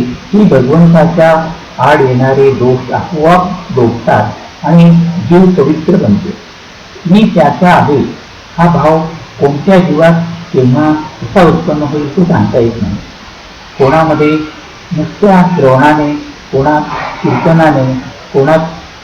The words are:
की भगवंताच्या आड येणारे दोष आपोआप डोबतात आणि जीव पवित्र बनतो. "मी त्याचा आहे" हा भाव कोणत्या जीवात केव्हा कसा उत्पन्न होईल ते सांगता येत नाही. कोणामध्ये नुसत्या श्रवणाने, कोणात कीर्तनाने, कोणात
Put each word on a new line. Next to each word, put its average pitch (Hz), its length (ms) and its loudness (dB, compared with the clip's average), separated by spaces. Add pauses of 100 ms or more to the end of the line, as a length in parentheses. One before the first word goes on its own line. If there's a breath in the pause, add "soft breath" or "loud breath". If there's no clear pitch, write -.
की - 440 -2
भगवंताच्या 160 1080 2 (260)
आड 143 220 2
येणारे 131 540 2
दोष 127 360 -2
आपोआप 175 600 0 (240)
डोबतात 117 580 -2 (320)
आणि 170 260 4 (100)
जीव 170 640 2
पवित्र 156 320 0
बनतो. 107 320 0 (880)
"मी 208 200 4
त्याचा 165 340 0
आहे" 147 280 2 (600)
हा 165 80 2
भाव 151 320 2 (420)
कोणत्या 147 380 2
जीवात 165 340 2 (400)
केव्हा 135 400 2
कसा - 560 -2
उत्पन्न 151 340 -2
होईल 147 340 -4
ते 185 80 2
सांगता 131 340 0
येत 113 240 -2
नाही. 98 140 -4 (840)
कोणामध्ये 151 600 0 (580)
नुसत्या 180 600 0
श्रवणाने, 147 580 2 (380)
कोणात 151 280 0 (420)
कीर्तनाने, 139 720 0 (380)
कोणात 151 260 2 (460)